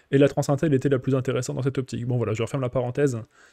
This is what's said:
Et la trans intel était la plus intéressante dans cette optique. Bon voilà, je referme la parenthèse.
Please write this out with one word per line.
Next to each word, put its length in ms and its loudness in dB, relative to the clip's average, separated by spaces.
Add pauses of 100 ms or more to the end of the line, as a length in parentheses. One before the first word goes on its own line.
(100)
Et 80 4
la 100 8
trans 200 -2
intel 260 2
était 140 2
la 100 2
plus 160 0
intéressante 400 -2
dans 80 -6
cette 160 -2
optique. 280 -6
Bon 100 0
voilà, 160 0
je 100 -2
referme 200 -4
la 80 -2
parenthèse. 480 0 (340)